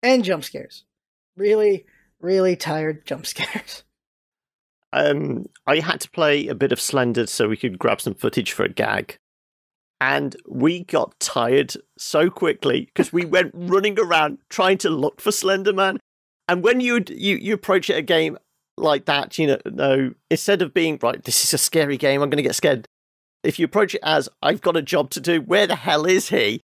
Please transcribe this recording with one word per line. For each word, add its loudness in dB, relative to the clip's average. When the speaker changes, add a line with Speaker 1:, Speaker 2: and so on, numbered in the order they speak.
Speaker 1:
And 4
jump -2
scares. -16
Really, 2
really 2
tired -4
jump -8
<laughs> -8
scares. -10
Speaker 2:
Um, -2
I 2
had -4
to -14
play 0
a -6
bit 0
of -2
Slender 0
so -2
we -2
could -6
grab 0
some -4
footage -2
for -2
a -2
gag. -4
And -2
we 0
got -2
tired 0
so 2
quickly -2
'cause 0
we 0
went 2
<laughs> -20
running 0
around 2
trying 2
to 0
look -2
for 0
Slender 0
Man. 0
And 0
when 4
you, 2
you, -2
you -2
approach 0
it, 2
a -2
game 0
like 2
that, -2
you 2
know, 4
no, 0
instead 2
of -2
being, 0
"Right, -2
this 0
is 0
a 0
scary 0
game, 2
I'm 0
gonna 0
get 0
scared," 0
if -2
you 2
approach 0
it -6
as, 0
"I've 0
got 2
a 2
job 0
to -8
do, 0
where 2
the 0
hell 0
is 2
he?" 0